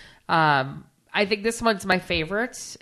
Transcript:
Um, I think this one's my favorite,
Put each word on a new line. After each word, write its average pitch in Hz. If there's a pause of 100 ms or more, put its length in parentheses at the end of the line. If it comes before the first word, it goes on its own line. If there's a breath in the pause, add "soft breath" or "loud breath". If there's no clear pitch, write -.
(280 loud breath)
Um, 143 (280)
I 202
think 202
this 226
one's 214
my 185
favorite, 180